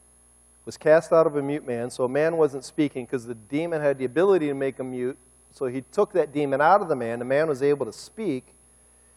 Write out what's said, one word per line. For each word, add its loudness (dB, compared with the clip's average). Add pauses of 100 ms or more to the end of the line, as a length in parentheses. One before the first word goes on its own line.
(640)
was -14
cast 4
out 6
of -2
a -2
mute -4
man." -4
So -4
a 0
man 0
wasn't 0
speaking -4
'cause -8
the -10
demon -6
had 0
the -4
ability 2
to -2
make -4
him -8
mute. -6 (320)
So -6
he -6
took -2
that 0
demon 0
out 6
of -8
the 0
man. -4
The -6
man 0
was -2
able 2
to -10
speak. -8 (640)